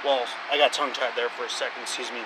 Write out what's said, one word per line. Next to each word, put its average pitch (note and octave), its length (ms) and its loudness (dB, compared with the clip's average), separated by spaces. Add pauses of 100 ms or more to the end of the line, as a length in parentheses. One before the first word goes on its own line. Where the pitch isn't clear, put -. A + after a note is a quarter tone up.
well, C3+ 200 4 (280)
I D3 40 2
got D3 160 6
tongue-tied B2+ 440 0
there A#2+ 140 0
for A#2+ 160 -6
a A2 40 -8
second, B2+ 320 -4
excuse A#2+ 300 -6
me. B2 140 -6